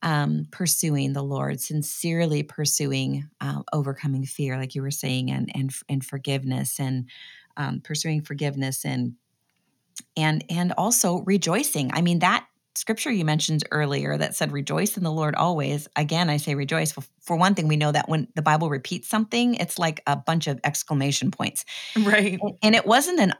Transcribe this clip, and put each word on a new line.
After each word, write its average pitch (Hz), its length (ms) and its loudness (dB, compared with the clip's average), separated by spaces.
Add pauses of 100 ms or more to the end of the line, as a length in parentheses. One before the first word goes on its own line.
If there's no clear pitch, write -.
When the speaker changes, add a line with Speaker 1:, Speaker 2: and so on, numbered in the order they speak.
Speaker 1:
um, 151 500 2
pursuing 147 600 0
the 139 120 -2
Lord, 139 360 -2
sincerely 156 840 0
pursuing, 139 840 -2 (120)
uh, 139 220 -6 (100)
overcoming 135 520 -2
fear, 135 320 -4
like 131 200 -6
you 135 60 -2
were 139 100 -4
saying, 127 380 -2
and, 131 260 -2
and, 135 160 -2 (160)
and 135 160 -2
forgiveness, 135 760 -4
and, 131 300 -2 (480)
um, 135 240 -4
pursuing 156 420 -2
forgiveness, 139 600 -4
and, 123 300 -2 (1000)
and, 156 320 2
and 175 300 -2
also 180 480 2
rejoicing. 180 640 0
I 165 100 0
mean, 175 180 4
that 185 260 2 (300)
scripture - 340 -4
you 190 140 2
mentioned 156 480 2
earlier 143 440 0
that 156 200 -2
said, 151 160 -2
"Rejoice 151 440 -2
in 180 60 -2
the 165 80 0
Lord 156 240 0
always." 147 640 0
Again, 156 340 2
I 147 60 2
say 147 180 -2
rejoice. 151 420 -2
Well, - 80 -14 (160)
for 170 160 -2
one 185 200 4
thing, 160 100 0
we 156 100 4
know 151 140 2
that 151 180 0
when 160 280 0
the 156 60 0
Bible 156 280 4
repeats 143 380 -6
something, 233 480 2
it's - 200 -4
like 165 300 -2
a 143 80 2
bunch 160 320 0
of 139 160 -4
exclamation 139 720 0
points. - 320 -6 (320)
Speaker 2:
Right. 208 440 4
Speaker 1:
And, - 120 -4 (100)
and 214 140 8
it - 100 2
wasn't 294 320 4
an 196 220 6